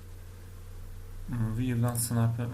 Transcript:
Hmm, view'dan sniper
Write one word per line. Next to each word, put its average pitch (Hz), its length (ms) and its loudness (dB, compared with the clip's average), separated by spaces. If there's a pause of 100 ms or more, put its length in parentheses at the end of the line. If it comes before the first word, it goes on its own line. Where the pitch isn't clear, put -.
(1300)
Hmm, 113 320 0
view'dan 123 360 4
sniper 117 600 4